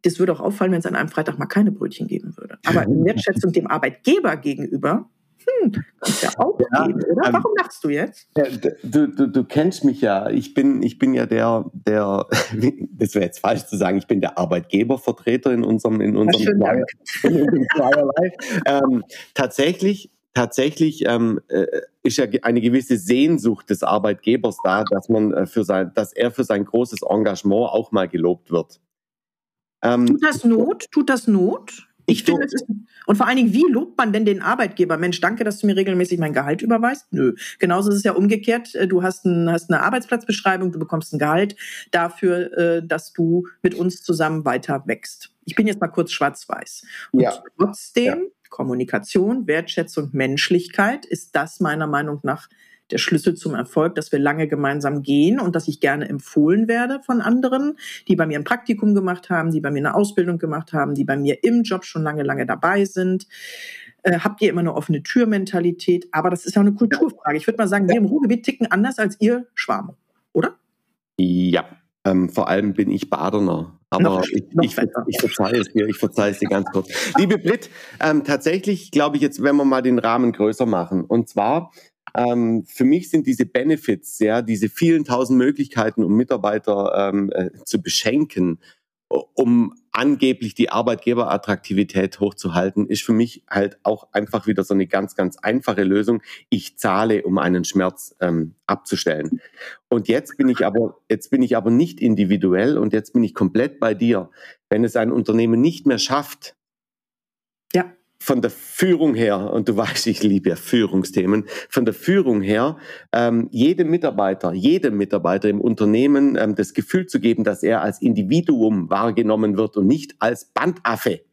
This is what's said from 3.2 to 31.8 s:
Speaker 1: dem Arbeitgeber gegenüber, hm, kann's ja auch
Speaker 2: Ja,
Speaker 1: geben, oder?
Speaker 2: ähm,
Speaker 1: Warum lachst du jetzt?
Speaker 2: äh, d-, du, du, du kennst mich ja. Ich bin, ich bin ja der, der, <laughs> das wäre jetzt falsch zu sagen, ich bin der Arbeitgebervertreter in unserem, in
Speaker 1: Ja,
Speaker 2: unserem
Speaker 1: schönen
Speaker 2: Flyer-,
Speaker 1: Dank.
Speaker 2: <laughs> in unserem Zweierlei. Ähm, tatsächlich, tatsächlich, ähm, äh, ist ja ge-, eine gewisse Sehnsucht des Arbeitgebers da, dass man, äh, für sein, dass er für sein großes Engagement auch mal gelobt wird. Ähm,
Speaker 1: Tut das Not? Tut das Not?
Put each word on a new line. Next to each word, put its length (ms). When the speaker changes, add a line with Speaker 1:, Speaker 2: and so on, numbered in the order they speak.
Speaker 1:
dem 160
Arbeitgeber 720
gegenüber, 720
hm, 80
kann's 220
ja 160
auch 220
Speaker 2:
Ja, 260
Speaker 1:
geben, 180
oder? 260
Speaker 2:
ähm, 40
Speaker 1:
Warum 240
lachst 260
du 60
jetzt? 460
Speaker 2:
äh, 160
d-, 320
du, 240
du, 200
du 160
kennst 400
mich 180
ja. 280
Ich 240
bin, 300
ich 160
bin 160
ja 100
der, 480
der, 540
<laughs> 300
das 240
wäre 100
jetzt 140
falsch 260
zu 100
sagen, 220
ich 80
bin 160
der 160
Arbeitgebervertreter 1120
in 120
unserem, 360
in 140
Speaker 1:
Ja, 80
Speaker 2:
unserem 220
Speaker 1:
schönen 180
Speaker 2:
Flyer-, 140
Speaker 1:
Dank. 120
Speaker 2:
<laughs> 180
in 180
unserem 340
Zweierlei. 640
Ähm, 360
tatsächlich, 760
tatsächlich, 720
ähm, 400
äh, 180
ist 140
ja 100
ge-, 160
eine 180
gewisse 360
Sehnsucht 720
des 100
Arbeitgebers 840
da, 200
dass 260
man, 240
äh, 140
für 160
sein, 320
dass 180
er 160
für 140
sein 220
großes 360
Engagement 680
auch 200
mal 160
gelobt 440
wird. 280
Ähm, 220
Speaker 1:
Tut 180
das 200
Not? 480
Tut 180
das 180
Not? 600